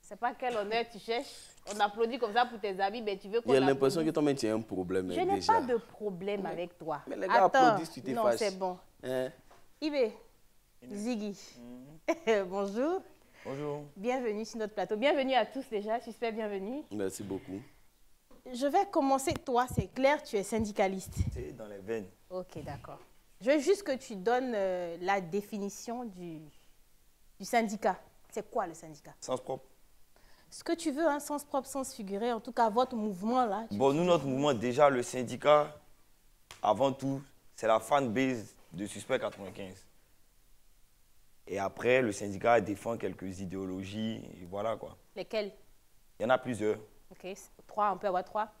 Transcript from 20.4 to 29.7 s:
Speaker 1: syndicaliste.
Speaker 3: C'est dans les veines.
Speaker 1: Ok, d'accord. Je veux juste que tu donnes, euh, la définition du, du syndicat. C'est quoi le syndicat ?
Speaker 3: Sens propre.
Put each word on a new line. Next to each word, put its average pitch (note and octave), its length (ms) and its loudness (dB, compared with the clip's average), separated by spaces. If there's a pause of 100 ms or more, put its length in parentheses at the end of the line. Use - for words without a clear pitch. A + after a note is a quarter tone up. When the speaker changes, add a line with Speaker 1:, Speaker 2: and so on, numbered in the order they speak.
Speaker 1:
syndicaliste. G3+ 680 0 (200)
Speaker 3:
C'est B2 220 -8
dans A2 100 -12
les G2+ 120 -12
veines. G#2 280 -6 (240)
Speaker 1:
Ok, F3+ 320 -10
d'accord. C#3+ 380 -12 (400)
Je G#3 100 2
veux D4+ 80 6
juste F4+ 240 2
que C#4 140 -2
tu - 180 -12
donnes, A#3+ 400 0
euh, F3+ 460 -2
la G3 200 2
définition G3+ 840 -6
du, F3+ 340 -10 (1000)
du G3+ 40 -10
syndicat. G#3+ 520 2 (340)
C'est - 180 -8
quoi G3+ 200 -2
le E3 60 -12
syndicat ? D#3 460 -18
Speaker 3:
Sens B2+ 200 -4
propre. C3 240 -8 (840)